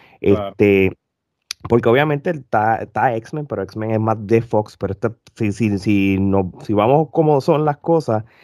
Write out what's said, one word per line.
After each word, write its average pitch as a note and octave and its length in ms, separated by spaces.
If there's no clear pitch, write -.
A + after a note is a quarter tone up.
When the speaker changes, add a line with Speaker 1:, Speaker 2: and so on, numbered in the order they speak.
Speaker 1:
Claro. G2+ 280
Speaker 2:
Este, G2 460
porque A#2 180
obviamente C#3+ 440
está, A2+ 440
está A2+ 400
X-Men, D3 300
pero G2+ 160
X-Men G#2+ 300
es A2 100
más A2 160
de A2+ 140
Fox, G#2+ 340
pero F#2+ 160
esta, G#2+ 240
si, G#2 200
si, G#2 260
si G2 400
no, G2 320
si A2 120
vamos C3 380
como D3+ 280
son D3+ 240
las D3 140
cosas, C3+ 480